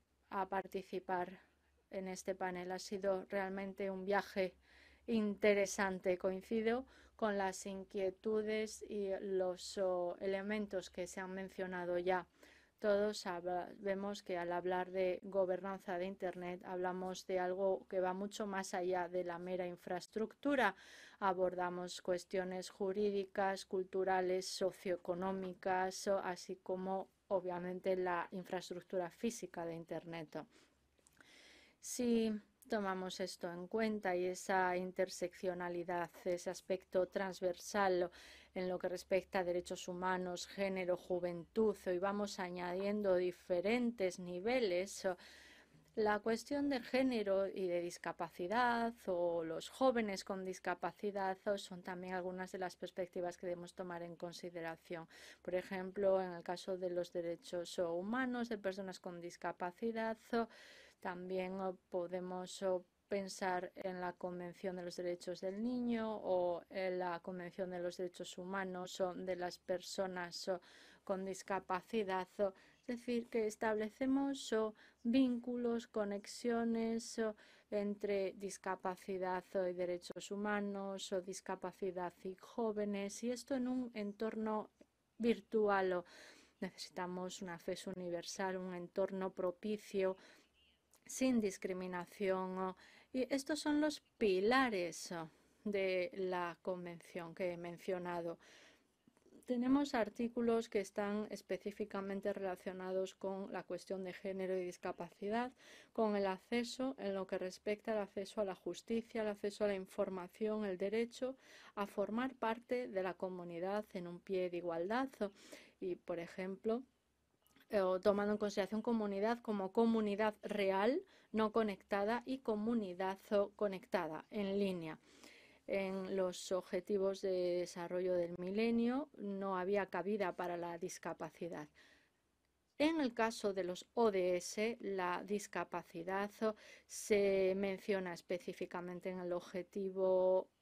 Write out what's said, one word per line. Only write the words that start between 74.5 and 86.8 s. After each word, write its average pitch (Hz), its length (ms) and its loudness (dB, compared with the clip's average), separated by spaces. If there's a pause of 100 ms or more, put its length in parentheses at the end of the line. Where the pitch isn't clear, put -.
o, 220 220 2 (300)
vínculos, 240 840 4
conexiones, 226 1300 0
o, 220 160 0 (340)
entre 202 640 0
discapacidad, 185 1120 -4 (100)
o, 190 140 2
y 180 60 -2
derechos 175 580 -4
humanos 202 800 -2
o 190 80 2
discapacidad 185 960 -4 (100)
y 190 100 -6
jóvenes, 208 880 -2
y 233 80 0
esto 247 240 -2
en 247 140 2
un 254 260 0
entorno 214 760 -2 (480)
virtual, 202 760 4
o, 180 120 2 (560)
necesitamos 180 840 -6